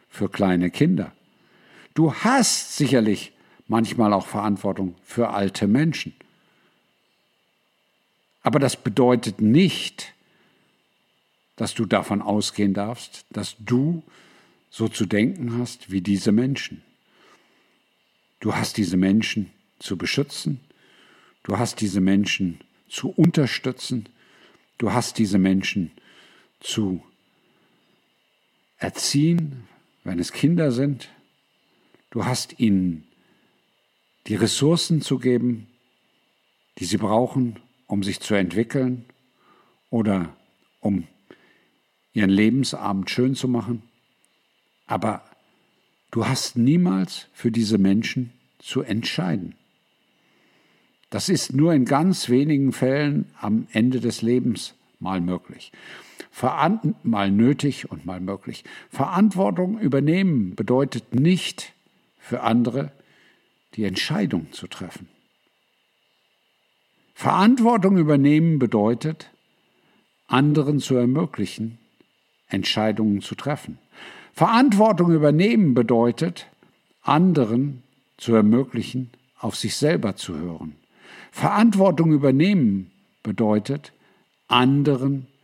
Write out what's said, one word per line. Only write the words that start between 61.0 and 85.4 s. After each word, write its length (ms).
nicht, 580
für 220
andere 500
die 100
Entscheidung 640
zu 160
treffen. 400
Verantwortung 840
übernehmen 640
bedeutet, 720
anderen 520
zu 160
ermöglichen, 800
Entscheidungen 720
zu 140
treffen. 440
Verantwortung 800
übernehmen 640
bedeutet, 720
anderen 800
zu 180
ermöglichen, 720
auf 160
sich 200
selber 400
zu 200
hören. 400
Verantwortung 800
übernehmen 800
bedeutet, 720
anderen 800